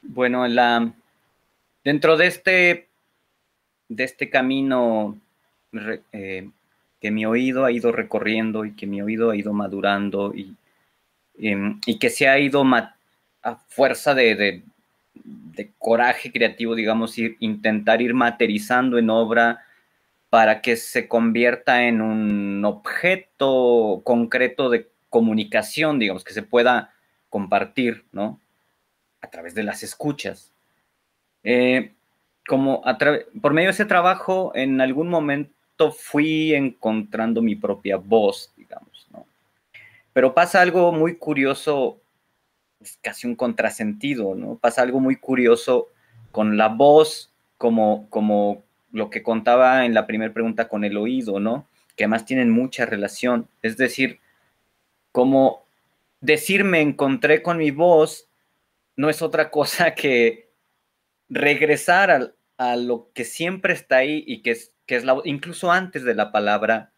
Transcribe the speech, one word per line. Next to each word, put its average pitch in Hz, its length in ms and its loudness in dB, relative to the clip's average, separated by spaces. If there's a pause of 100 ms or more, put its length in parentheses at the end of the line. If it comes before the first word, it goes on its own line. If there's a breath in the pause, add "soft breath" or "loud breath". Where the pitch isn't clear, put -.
Bueno, 123 440 -2
la, 120 460 2 (920)
dentro 151 320 2
de 170 100 4
este, 180 600 0 (1000)
de 117 160 -6
este 135 240 -8
camino 127 920 0 (540)
re-, 107 300 -10 (100)
eh, 95 380 -12 (500)
que 107 100 -4
mi 107 160 -2
oído 127 380 0
ha 123 80 2
ido 120 200 0
recorriendo 110 720 -4
y 104 100 -12
que - 120 -14
mi 101 140 -6
oído 110 300 -2
ha 107 60 -2
ido 104 160 -4
madurando 101 840 -2
y, 95 220 -14 (800)
em, 101 480 -4
y 113 120 -2
que 120 120 0
se 139 180 0
ha 135 100 4
ido 143 260 2
ma-, 123 320 2 (460)
a 117 140 -8
fuerza 135 580 0
de, 117 200 4
de, 95 280 -2 (520)
de - 640 -18
coraje 120 540 0
creativo, 113 420 -2
digamos, 113 440 -2
ir, 113 220 -4
intentar 110 640 0
ir 120 120 -2
materializando 120 840 0
en 113 120 2
obra 117 540 0 (680 soft breath)
para 110 300 4
que 117 160 -2
se - 320 -6
convierta 120 760 2
en 117 180 0
un 104 640 -4
objeto 123 1400 0
concreto 123 640 0
de 117 200 -2 (200)
comunicación, 113 920 0
digamos, 95 240 -2
que - 120 -18
se 110 80 -8
pueda 120 500 0 (380 soft breath)
compartir, 101 840 -2
¿no? 104 260 -8 (840)
A - 80 -20
través 85 240 -18
de 110 80 -4
las 101 200 -6
escuchas. 123 680 -10 (880)
Eh, 123 500 0 (540)
como 135 380 0
a 123 140 -2
trave-, 143 280 0 (140)
por 147 140 2
medio 170 140 2
de 190 40 0
ese 208 140 -2
trabajo, 185 680 0
en 131 280 0
algún 131 260 0
momento 151 840 -2
fui 156 600 0
encontrando 113 840 -2
mi 110 160 0
propia 98 400 -4
voz, 101 600 0
digamos, - 540 -20
¿no? - 160 -20 (840 loud breath)
Pero 131 220 4
pasa 175 260 4
algo 175 320 4
muy 165 240 0
curioso, 139 840 -2 (840)
es - 200 -20
casi - 260 -12
un 120 80 -6
contrasentido, 110 1000 -4
¿no? 101 220 -10
Pasa 120 260 0
algo 127 180 0
muy 131 160 2
curioso 123 720 2 (440 soft breath)
con 107 260 0
la 110 100 4
voz, 147 640 4 (240)
como, 107 540 0
como 104 520 0 (280)
lo 107 200 -6
que 110 120 -10
contaba 123 600 4
en 120 80 0
la 107 140 2
primera 110 260 -4
pregunta 113 360 -4
con 104 160 -6
el 101 120 -4
oído, 110 440 -4
¿no? 117 260 -4 (300)
Que 104 80 0
además 107 200 -2
tienen 127 260 0
mucha 123 360 0
relación. 113 600 -4 (120)
Es 113 160 -6
decir, 127 440 -2 (920)
como 135 520 2 (560)
decir 190 440 0
"me 175 160 2
encontré 143 640 2
con 170 160 -2
mi 156 120 0
voz" 160 560 2 (720)
no 143 140 0
es 151 120 -4
otra 156 280 -2
cosa 151 440 0
que 120 540 0 (800)
regresar 147 840 2
al, 131 240 0 (220)
a 123 200 -2
lo 123 380 -4
que 123 100 -8
siempre 185 500 -4
está 139 240 0
ahí 147 280 -2
y 117 140 -10
que 120 120 -2
es, - 200 -8 (140)
que 127 100 -2
es 120 80 -2
la, 131 200 2
incluso 165 460 -6
antes 180 320 -2
de 120 120 0
la 104 180 -2
palabra 104 640 0